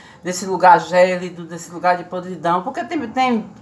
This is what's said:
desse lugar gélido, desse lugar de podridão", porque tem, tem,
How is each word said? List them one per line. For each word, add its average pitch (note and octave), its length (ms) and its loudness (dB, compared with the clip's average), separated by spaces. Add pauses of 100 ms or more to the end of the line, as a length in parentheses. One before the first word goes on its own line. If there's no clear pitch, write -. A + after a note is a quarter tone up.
(220)
desse F3+ 240 -8
lugar F3 340 6
gélido, F3+ 640 0
desse E3 260 -14
lugar F3+ 260 0
de F3 80 -12
podridão", F3+ 580 -4
porque C4+ 220 -6
tem, C#4+ 240 -6
tem, B3 420 -2 (120)